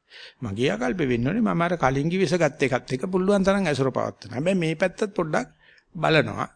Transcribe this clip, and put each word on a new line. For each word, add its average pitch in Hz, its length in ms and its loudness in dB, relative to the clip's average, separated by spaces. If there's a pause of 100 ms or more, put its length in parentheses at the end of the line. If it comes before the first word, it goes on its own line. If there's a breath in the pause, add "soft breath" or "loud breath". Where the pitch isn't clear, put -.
(360 loud breath)
මගේ 117 340 -2
ආකල්පය 214 360 -2
වෙන්න 120 200 0
ඕනේ 208 160 0
මම 180 200 0
අර 175 140 0
කලින් 139 320 0
කිවිස 175 260 2
ගත්ත 165 300 0
එකත් 127 280 0
එක්ක 131 140 -4
පුළුවන් 190 380 2
තරම් 196 200 2
ඇසුර 135 260 0
පවත්වන. 107 400 -4
හැබැයි 160 280 0
මේ 160 160 0
පැත්තත් 180 260 -2 (120)
පොඩ්ඩක් 170 360 -2 (460 soft breath)
බලනවා. 151 600 2